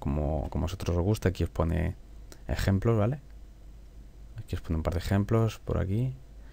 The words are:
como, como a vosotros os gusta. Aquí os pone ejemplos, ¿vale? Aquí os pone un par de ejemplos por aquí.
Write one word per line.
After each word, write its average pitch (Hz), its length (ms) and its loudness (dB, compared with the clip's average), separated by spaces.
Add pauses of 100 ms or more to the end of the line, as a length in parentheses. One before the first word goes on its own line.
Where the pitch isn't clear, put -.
como, 73 500 0
como 78 140 0
a - 20 2
vosotros - 300 -2
os 87 60 4
gusta. 101 260 4
Aquí 87 160 0
os 78 60 0
pone 82 460 2 (520)
ejemplos, 104 500 4
¿vale? 120 220 2 (1160)
Aquí - 200 -6
os - 60 -6
pone - 140 0
un 80 60 0
par 80 120 0
de 85 60 0
ejemplos 107 600 4
por - 180 -2
aquí. 110 380 0 (360)